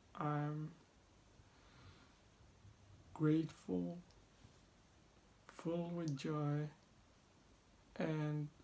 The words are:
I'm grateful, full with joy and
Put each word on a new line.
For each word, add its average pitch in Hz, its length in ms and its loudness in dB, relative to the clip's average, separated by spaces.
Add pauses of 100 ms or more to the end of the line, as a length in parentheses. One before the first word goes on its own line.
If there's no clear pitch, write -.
(180)
I'm 151 520 0 (2500)
grateful, 170 840 2 (1500)
full 170 480 -2
with 165 220 0
joy 151 520 0 (1300)
and 151 500 0 (160)